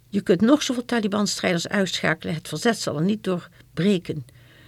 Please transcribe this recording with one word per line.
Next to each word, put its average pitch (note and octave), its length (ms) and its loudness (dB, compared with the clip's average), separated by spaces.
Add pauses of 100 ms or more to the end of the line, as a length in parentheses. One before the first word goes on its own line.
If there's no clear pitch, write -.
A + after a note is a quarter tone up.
Je G3+ 120 -2
kunt F3+ 200 2
nog C#4 220 6
zoveel B3 220 -4
Taliban-strijders G3+ 840 0
uitschakelen, F3+ 680 -2
het D3+ 120 -10
verzet D3 320 -2
zal - 160 -4
er D3+ 80 0
niet G#3 200 0
doorbreken. F3 1000 -2 (420)